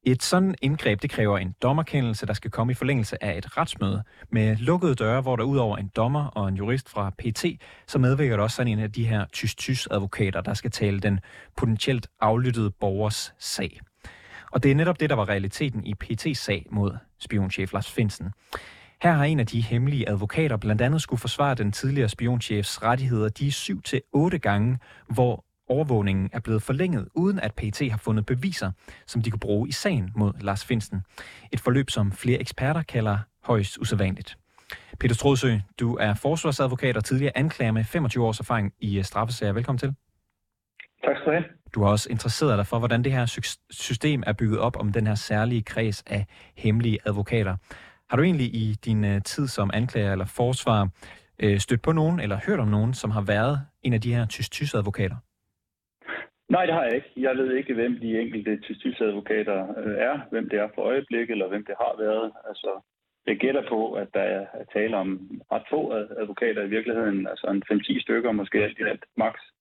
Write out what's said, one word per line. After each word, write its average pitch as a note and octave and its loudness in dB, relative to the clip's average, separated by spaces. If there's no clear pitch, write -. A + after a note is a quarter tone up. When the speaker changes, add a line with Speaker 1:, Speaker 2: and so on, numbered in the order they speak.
Speaker 1:
Et B2+ 4
sådan F#3 4
indgreb, C3+ 0
det - -4
kræver G#2 2
en F#2 -4
dommerkendelse, B2+ 0
der G#2 -2
skal G#2+ -4
komme A#2 0
i B2+ 0
forlængelse C3 -2
af F#2+ -2
et - -10
retsmøde G2+ -2
med A2 4
lukkede D#3 2
døre, B2 2
hvor B2+ 0
der A2+ 0
udover B2 2
en G2+ -6
dommer C3+ 2
og G2+ -2
en F#2+ 0
jurist A2+ -2
fra G2 -2
P - -14
T, - -6
så - -2
medvirker C3 4
der G2+ 2
også A2+ 0
sådan B2 0
en G#2+ 0
af G#2+ -2
de A2+ -2
her G#2+ 0
tys-tys-advokater, G2+ -2
der F#2+ -4
skal A2+ -4
tale G2+ 0
den G2 2
potentielt A#2 0
aflyttede A2+ 2
borgers G#2 -2
sag. - -6
Og A#2+ 2
det C#3 8
er C3+ 6
netop E3 2
det, D3+ 2
der C#3 2
var G#2 2
realiteten G#2 -2
i G2+ -4
P - -10
T's C3 -2
sag - -4
mod G#2 0
spionchef F#2+ -2
Lars - -4
Findsen. G#2 -2
Her E3+ 6
har D3 4
en D3+ 2
af A2+ 2
de A#2 -2
hemmelige A#2+ 0
advokater G#2+ 0
blandt G#2+ 2
andet D3 2
skulle B2+ -2
forsvare C#3 0
den G#2 0
tidligere C3+ 0
spionchefs A2 -2
rettigheder A#2+ 2
de C#3 -2
syv - -4
til - -2
otte E3+ 2
gange, A2 2
hvor B2 2
overvågningen G#2 2
er A#2+ -4
blevet A2 0
forlænget, C#3 0
uden F#3+ 2
at G#2+ -4
P - -8
T C3+ -2
har G#2+ -2
fundet A2 0
beviser, B2+ -2
som A#2 -2
de A#2 0
kunne G#2+ -4
bruge G#2 2
i - -6
sagen A#2+ 0
mod G#2 4
Lars G2 -2
Findsen. G#2 -2
Et C3 -2
forløb, C3 2
som G2+ 0
flere A#2+ 0
eksperter D3 -2
kalder G#2+ 0
højst G#2+ 0
usædvanligt. G2 -2
Peter A#2 4
Strodsø, C3 2
du A#2+ 0
er G#2+ 2
forsvarsadvokat C3+ 0
og A2 0
tidligere C3 0
anklager C3+ 2
med A2 2
femogtyve A#2+ 0
års A2 0
erfaring G#2 0
i, G2 0
øh, F#2+ 0
straffesager. A2 -2
Velkommen B2 -2
til. C#3 -2
Speaker 2:
Tak C#3+ 2
skal - -6
du D#3 4
have. D#3+ 2
Speaker 1:
Du G#2+ 2
har G2+ 6
også G#2+ 2
interesseret A#2 2
dig G2+ 0
for, A#2+ -2
hvordan A#2 2
det C3+ 2
her B2+ 2
sy-, - -6
system C#3 0
er G#2+ 0
bygget G#2 2
op A#2 0
om G2+ 0
den A2 2
her G#2+ 2
særlige A2 0
kreds A2 -2
af G2+ -2
hemmelige A2+ 4
advokater. G2+ 0
Har A#2 2
du C3 4
egentlig D3 2
i A2 0
din, G#2+ 2
øh, G2 2
tid - -2
som G#2 -2
anklager G#2+ 0
eller F#2 -2
forsvarer, A#2+ 2
øh, G2+ 4
stødt A2+ 2
på D#3+ 2
nogen D#3+ 4
eller G2+ -2
hørt F#3+ 2
om A2 2
nogen, G#2+ 2
som A2 -4
har G#2+ 0
været A2+ 2
en B2+ 2
af A2+ 2
de A#2+ 0
her A#2 2
tys-tys-advokater? G#2 -2
Speaker 2:
Nej, F3+ 4
det E3 2
har D#3+ 2
jeg A#2 2
ikke. - -4
Jeg C3 0
ved C3 0
ikke, C3+ -2
hvem A#2 0
de A2+ 0
enkelte G#2+ -4
tys-tys-advokater, G#2+ -2
øh, G#2 -4
er, C#3+ -2
hvem A2+ -4
det G#2 0
er G#2 0
for - -4
øjeblikket, A#2+ -2
eller G2 -2
hvem G2+ -4
det G2+ -8
har B2 0
været. G#2+ 0
Altså, G#2 -6
jeg A2 0
gætter C3 2
på, A2+ 0
at G2+ -4
der G2+ 2
er G2 0
tale A2 0
om F#2+ 0
ret A2 -4
få D3+ 0
ad-, G#2+ -4
advokater G#2+ -2
i G2+ -4
virkeligheden. A2 0
Altså - -6
en G2+ 0
fem-ti G#2+ 0
stykker, A#2 0
måske G#2 2
alt A2 -4
i G#2+ -4
alt, - -4
max. A2+ 0